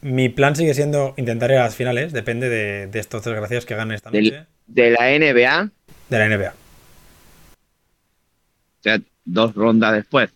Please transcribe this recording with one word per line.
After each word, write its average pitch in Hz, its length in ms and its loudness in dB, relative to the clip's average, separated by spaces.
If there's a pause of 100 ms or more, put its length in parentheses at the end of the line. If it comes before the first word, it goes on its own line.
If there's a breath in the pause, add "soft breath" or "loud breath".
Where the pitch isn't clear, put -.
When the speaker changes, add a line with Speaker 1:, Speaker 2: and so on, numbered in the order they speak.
Speaker 1:
Mi 131 280 0
plan 139 280 2
sigue 156 180 0
siendo 143 420 0
intentar 120 340 -2
ir 135 80 4
a 123 60 4
las 107 120 -2
finales, 127 360 -4
depende 120 360 -4
de, 104 400 -4
de 107 100 -8
estos 107 260 -10
desgraciados 117 420 -6
que 120 80 -8
ganen 110 200 -6
esta 107 160 -14
Speaker 2:
Del, 107 140 0
Speaker 1:
noche. 139 220 -2 (200)
Speaker 2:
¿de 117 240 2
la 120 220 4
N 151 200 2
B 120 140 6
A? 170 240 0 (380)
Speaker 1:
De 123 100 -2
la 107 80 2
N 110 100 0
B 98 100 -4
A. 85 40 -8 (2250)
Speaker 2:
O - 40 -20
sea, 107 180 0 (240)
dos 110 300 0
rondas 110 400 2
después. 107 420 0